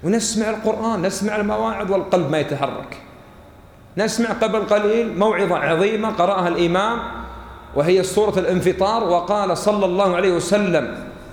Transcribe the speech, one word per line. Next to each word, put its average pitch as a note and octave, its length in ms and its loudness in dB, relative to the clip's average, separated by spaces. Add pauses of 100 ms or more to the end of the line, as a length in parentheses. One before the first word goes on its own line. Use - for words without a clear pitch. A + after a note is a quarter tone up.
ونسمع G#3+ 480 0
القرآن، A3 520 -2
نسمع G3+ 340 -2
المواعظ G#3+ 540 -2
والقلب F3+ 400 0
ما D#3 80 0
يتحرك. C#3 580 -4 (1000)
نسمع A3 320 0
قبل A3 300 0
قليل G#3 580 2
موعظة F#3 380 2
عظيمة G3+ 540 2
قرأها F#3 380 2
الإمام، F3+ 500 0 (760)
وهي F3 280 4
سورة G3+ 360 2
الانفطار، F#3 680 0
وقال F3 540 0
صلى G3+ 260 2
الله F3+ 320 2
عليه F#3 160 2
وسلم: E3+ 680 0 (340)